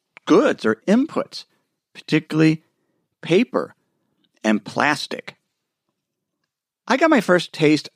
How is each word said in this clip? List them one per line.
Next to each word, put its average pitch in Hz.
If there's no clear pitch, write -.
goods 220
or 214
inputs, -
particularly 156
paper 175
and 107
plastic. -
I 262
got 330
my 269
first 175
taste 151